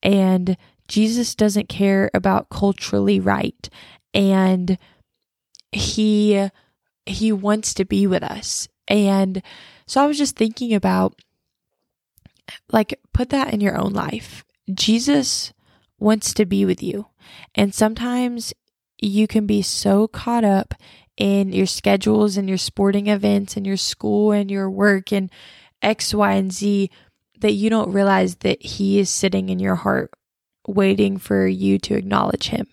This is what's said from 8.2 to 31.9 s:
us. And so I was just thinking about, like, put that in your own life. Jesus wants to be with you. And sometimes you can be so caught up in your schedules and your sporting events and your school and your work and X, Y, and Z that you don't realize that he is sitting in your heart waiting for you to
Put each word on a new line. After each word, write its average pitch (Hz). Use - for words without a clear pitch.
us. -
And 196
so -
I 285
was 294
just 294
thinking 226
about, 185
like, 220
put 247
that 269
in 208
your 202
own -
life. -
Jesus 247
wants 214
to 214
be 196
with 185
you. 202
And 202
sometimes 240
you 208
can 214
be 202
so 202
caught 233
up 196
in 196
your 190
schedules 202
and 196
your 190
sporting 202
events 202
and 196
your 196
school 208
and 202
your 196
work 196
and 196
X, -
Y, 202
and 190
Z 202
that 208
you 208
don't 214
realize 190
that 190
he -
is 98
sitting 190
in 185
your 190
heart -
waiting 196
for 190
you 190
to -